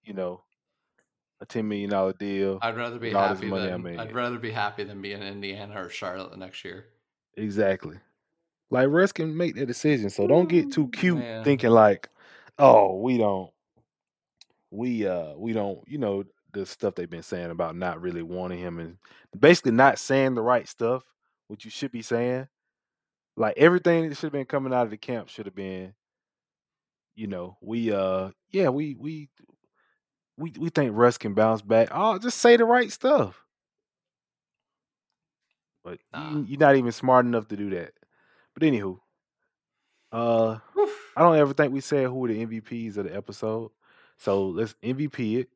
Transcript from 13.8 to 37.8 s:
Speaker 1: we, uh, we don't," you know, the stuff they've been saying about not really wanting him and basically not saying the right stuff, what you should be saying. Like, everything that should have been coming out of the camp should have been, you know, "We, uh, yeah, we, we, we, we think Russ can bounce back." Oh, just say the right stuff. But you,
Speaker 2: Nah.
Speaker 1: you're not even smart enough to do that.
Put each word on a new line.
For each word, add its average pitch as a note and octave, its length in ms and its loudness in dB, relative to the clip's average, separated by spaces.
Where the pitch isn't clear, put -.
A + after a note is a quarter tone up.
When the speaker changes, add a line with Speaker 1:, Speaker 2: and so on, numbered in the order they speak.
Speaker 1:
we, A2+ 380 -4
uh, E2 300 -4
we A2 160 -6
don't," G2+ 340 -4
you D3 100 -10
know, G2+ 280 -2
the G2 120 -8
stuff - 300 -6
they've F2 140 -8
been E2 140 -12
saying F2 260 -8
about E2 280 -6
not F2 240 -6
really F2 200 -8
wanting F2+ 380 -8
him F2 180 -10
and E2+ 200 -14
basically D3+ 320 6
not C3 260 6
saying C3+ 380 0
the A#2 60 -2
right A#2 260 0
stuff, A#2+ 360 -4
what G#2+ 160 -16
you A2+ 80 -18
should - 220 -8
be A#2 80 -8
saying. B2 480 -4
Like, G#2+ 200 0
everything E3+ 520 4
that C#3+ 60 -8
should - 120 -10
have D3 60 -8
been C#3 120 -6
coming C3+ 280 -4
out B2 100 2
of A2 80 -4
the G#2+ 60 -12
camp A#2+ 320 -10
should A2 160 -14
have F#2+ 100 -14
been, F#2+ 380 -10
you G#2+ 120 -10
know, F2+ 340 -10
"We, A2+ 320 -4
uh, F#2+ 380 -2
yeah, F#3 200 0
we, C#3+ 260 -4
we, D3+ 340 -14
we, D#3 220 -10
we E3 100 -4
think C#3 240 0
Russ A#2 240 4
can G#2+ 160 -6
bounce A2 280 2
back." A2+ 300 4
Oh, G3 280 2
just A#3+ 200 -4
say A#3+ 180 8
the A#3 80 4
right A#3+ 260 2
stuff. B3+ 540 0
But F3 160 -16
you, D#3+ 60 -12
Speaker 2:
Nah. D3+ 260 -6
Speaker 1:
you're C3+ 140 -10
not C#3+ 160 8
even B2 160 2
smart B2+ 340 4
enough A#2 220 -2
to G#2 100 -8
do G2+ 140 -6
that. F2 220 -8